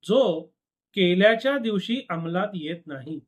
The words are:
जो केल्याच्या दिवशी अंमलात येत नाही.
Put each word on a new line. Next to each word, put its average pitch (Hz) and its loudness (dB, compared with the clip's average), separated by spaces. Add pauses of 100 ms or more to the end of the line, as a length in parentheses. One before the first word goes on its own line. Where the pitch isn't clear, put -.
जो 196 2 (560)
केल्याच्या 208 4
दिवशी 226 -2 (100)
अंमलात 175 -4
येत 165 -8
नाही. 139 -12